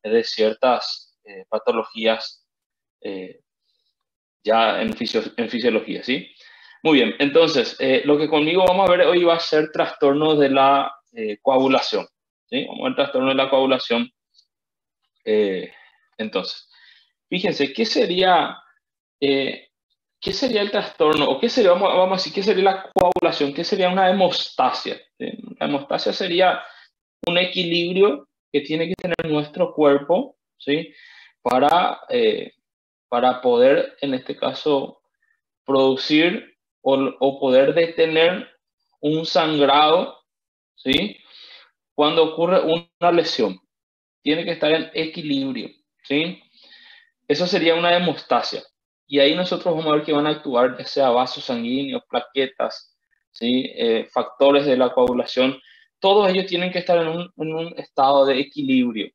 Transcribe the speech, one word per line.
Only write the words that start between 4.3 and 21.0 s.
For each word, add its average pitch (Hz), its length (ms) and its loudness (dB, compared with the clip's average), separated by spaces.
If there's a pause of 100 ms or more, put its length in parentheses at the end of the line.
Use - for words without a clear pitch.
ya 107 380 2
en 110 120 -4
fisio-, 113 440 -6
en 117 120 -6
fisiología, 110 540 -2
¿sí? 143 280 -6 (520)
Muy 156 160 4
bien, 110 200 0
entonces, 143 600 2
eh, 135 260 2
lo 147 120 4
que 151 120 -2
conmigo 156 360 2
vamos 185 220 4
a 175 40 4
ver 180 160 4
hoy 175 160 4
va 165 120 4
a 165 40 -4
ser 156 320 0
trastornos 151 680 2
de 139 100 4
la, 139 440 2 (200)
eh, 107 280 -8
coagulación, 131 680 0 (380)
¿sí? 127 220 -6
Vamos - 140 -14
a 131 80 -4
ver 131 60 -6
trastornos 135 360 -2
de 135 40 0
la 135 140 0
coagulación. 131 600 0 (1160)
Eh, 101 460 -2 (460)
entonces, 101 520 -8 (600)
fíjense, 170 440 -4
¿qué 220 120 -2
sería, 185 720 0 (600)
eh, 139 480 -2 (540)
qué 392 100 -4
sería 233 300 -2
el 214 100 -4
trastorno? 156 580 0